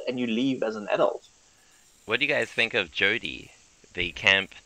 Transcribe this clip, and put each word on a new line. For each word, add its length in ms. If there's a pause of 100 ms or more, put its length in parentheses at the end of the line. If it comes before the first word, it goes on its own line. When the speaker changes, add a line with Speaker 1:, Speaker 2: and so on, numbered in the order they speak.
Speaker 1:
and 120
you 60
leave 380
as 120
an 160
adult. 380 (800)
Speaker 2:
What 120
do 60
you 80
guys 180
think 220
of 180
Jody? 600 (420)
The 180
camp, 440 (100)